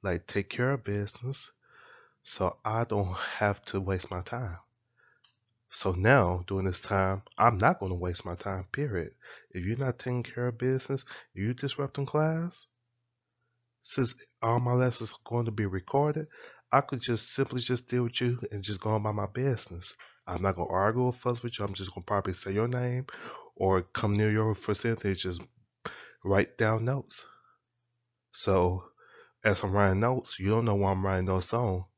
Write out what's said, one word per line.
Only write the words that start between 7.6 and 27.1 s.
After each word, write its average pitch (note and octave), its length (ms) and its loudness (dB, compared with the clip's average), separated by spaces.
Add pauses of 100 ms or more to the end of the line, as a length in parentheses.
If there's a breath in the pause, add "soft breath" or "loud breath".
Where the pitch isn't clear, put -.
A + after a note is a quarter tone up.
gonna F#2 160 -2
waste F2 280 -4
my F2 100 -6
time, F#2+ 380 -6
period. G#2+ 420 -4 (360 loud breath)
If F2+ 160 -6
you're A2 100 0
not C3 220 -2
taking B2 240 -4
care B2 260 -4
of A#2 80 -6
business, C3 480 -2 (300 loud breath)
if F#2+ 80 -4
you're A2 100 0
disrupting C#3 540 -4
class, D#3+ 600 0 (1160)
since - 320 -2 (260)
all A#2 180 2
my B2 140 2
lessons B2 400 2
are - 180 -20
going A#2+ 140 0
to A2+ 60 -2
be G#2+ 160 0
recorded, C#3+ 600 0 (440 loud breath)
I C3+ 80 6
could C3+ 220 -4
just - 320 -2
simply C3 260 -2
just B2 280 -2
deal B2 160 2
with A#2+ 180 -2
you B2 180 0 (100)
and G2 140 -8
just G2+ 160 -6
go G#2+ 80 -4
on G#2+ 140 2
by G#2+ 100 -2
my G#2 140 -2
business. A2 680 -4 (320 loud breath)
I'm F2+ 140 -4
not F#2+ 160 2
gonna F2 140 -2
argue G#2+ 320 4
or B2 100 2
fuss A#2+ 300 -2
with A#2+ 160 -6
you. G#2 80 -2
I'm G2+ 80 -4
just F#2+ 180 -8
gonna F#2 140 -12
probably G2 260 0
say G2 200 -4
your G#2+ 160 2
name B2 360 -2 (500 loud breath)
or F#2+ 280 4
come G2+ 340 0
near G#2+ 140 4
your A2 240 2
vicinity G#2+ 540 0
and F#2+ 100 2
just F2 240 -4 (840 loud breath)
write G2 320 4
down A2 280 2
notes. C3 420 -4 (1040 soft breath)